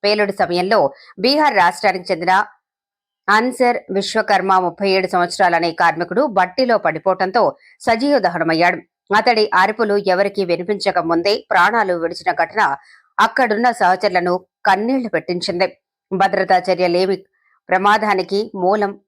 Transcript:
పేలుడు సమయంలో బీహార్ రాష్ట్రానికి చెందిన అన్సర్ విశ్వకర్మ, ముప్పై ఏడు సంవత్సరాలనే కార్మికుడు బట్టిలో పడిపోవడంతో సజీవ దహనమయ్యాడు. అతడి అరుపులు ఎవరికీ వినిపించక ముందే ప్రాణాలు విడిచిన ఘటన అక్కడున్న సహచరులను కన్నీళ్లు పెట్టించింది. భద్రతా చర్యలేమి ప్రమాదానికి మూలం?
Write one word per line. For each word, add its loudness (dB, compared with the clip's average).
పేలుడు 0
సమయంలో 0
బీహార్ 0
రాష్ట్రానికి 0
చెందిన 0
అన్సర్ 2
విశ్వకర్మ, 0
ముప్పై -2
ఏడు 0
సంవత్సరాలనే 0
కార్మికుడు 0
బట్టిలో 0
పడిపోవడంతో 0
సజీవ 0
దహనమయ్యాడు. 0
అతడి 2
అరుపులు 0
ఎవరికీ 0
వినిపించక -2
ముందే 0
ప్రాణాలు 2
విడిచిన -4
ఘటన 0
అక్కడున్న 2
సహచరులను 0
కన్నీళ్లు 0
పెట్టించింది. -4
భద్రతా 2
చర్యలేమి 0
ప్రమాదానికి 0
మూలం? -2